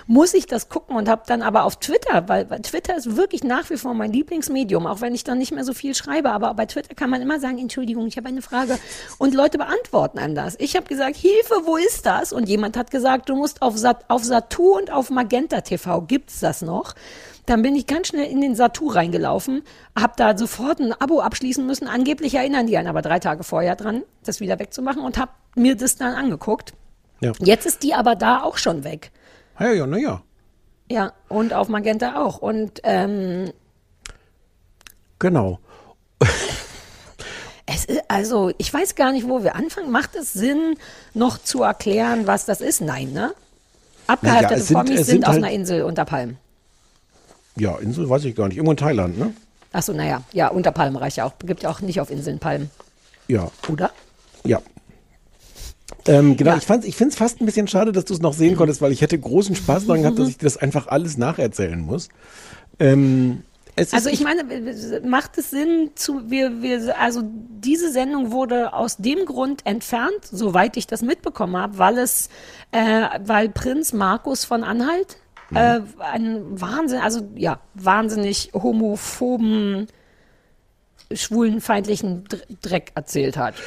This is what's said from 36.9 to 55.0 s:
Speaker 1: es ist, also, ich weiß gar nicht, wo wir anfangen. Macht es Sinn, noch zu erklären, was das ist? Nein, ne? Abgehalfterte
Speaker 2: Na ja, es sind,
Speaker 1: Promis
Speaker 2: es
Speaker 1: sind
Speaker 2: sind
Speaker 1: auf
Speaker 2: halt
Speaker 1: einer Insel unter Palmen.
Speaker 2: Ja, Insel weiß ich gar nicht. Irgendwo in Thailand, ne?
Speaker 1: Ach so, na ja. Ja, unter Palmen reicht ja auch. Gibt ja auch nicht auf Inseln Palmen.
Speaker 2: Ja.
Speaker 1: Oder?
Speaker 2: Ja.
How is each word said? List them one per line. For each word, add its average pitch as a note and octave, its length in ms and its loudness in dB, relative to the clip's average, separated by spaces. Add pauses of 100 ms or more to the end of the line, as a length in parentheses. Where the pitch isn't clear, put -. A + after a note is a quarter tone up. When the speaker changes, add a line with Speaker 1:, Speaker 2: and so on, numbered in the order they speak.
Speaker 1:
es - 180 -4
ist, - 240 0
also, G3+ 500 0
ich - 140 -4
weiß F4+ 220 -2
gar C4+ 180 2
nicht, B3 160 -2
wo B3+ 140 0
wir F3+ 140 2
anfangen. D#4+ 340 -6
Macht A3+ 240 0
es A#3+ 180 -8
Sinn, D4 440 0 (380)
noch G#3+ 240 0
zu - 240 -2
erklären, A3 640 0
was G3+ 180 0
das G3+ 160 -2
ist? C4+ 200 -2
Nein, C3+ 320 -4
ne? A3 220 -4 (720)
Abgehalfterte A3 480 4
Speaker 2:
Na - 40 2
ja, - 20 2
es F#3+ 80 -4
sind, D#3 80 6
Speaker 1:
Promis C4+ 240 4
Speaker 2:
es D3 60 2
Speaker 1:
sind B3 80 6
Speaker 2:
sind A#3+ 100 6
Speaker 1:
auf - 80 6
Speaker 2:
halt - 120 4
Speaker 1:
einer F#3+ 60 -2
Insel F#3 320 -2
unter E3 220 0
Palmen. B2+ 340 -6 (1200)
Speaker 2:
Ja, G2+ 220 -2
Insel C3+ 300 -4
weiß C#3 160 2
ich A#2+ 100 -4
gar G#2 140 0
nicht. F#2 80 -4
Irgendwo D#3 160 4
in C#3 40 4
Thailand, G2+ 420 0
ne? G#3+ 160 -2 (380)
Speaker 1:
Ach F3 100 -2
so, G#3 100 -4
na D3+ 140 -2
ja. C3+ 160 -2 (100)
Ja, E3+ 160 2
unter F3+ 240 2
Palmen C#3 240 0
reicht C3+ 200 -6
ja A2+ 80 -2
auch. C3+ 140 -4
Gibt F3 240 -6
ja D#3+ 80 -2
auch D#3+ 100 -8
nicht F#3+ 200 -4
auf D3 100 -8
Inseln D3 280 -8
Palmen. D3 320 -4 (580)
Speaker 2:
Ja. G2+ 220 0 (180)
Speaker 1:
Oder? E3 220 0 (540)
Speaker 2:
Ja. - 160 2 (1500)